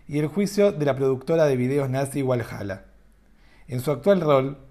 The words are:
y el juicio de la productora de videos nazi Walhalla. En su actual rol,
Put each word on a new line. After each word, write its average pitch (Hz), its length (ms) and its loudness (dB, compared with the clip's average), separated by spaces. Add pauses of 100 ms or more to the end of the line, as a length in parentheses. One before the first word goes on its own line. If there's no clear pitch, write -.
y 147 120 -4
el 151 80 0
juicio 202 440 2
de 147 140 -2
la 135 100 2
productora 135 500 0
de 139 100 2
videos 131 340 0
nazi 135 320 -4
Walhalla. 110 640 -4 (840)
En 123 120 -6
su 156 100 -6
actual 175 320 2
rol, 139 360 2 (140)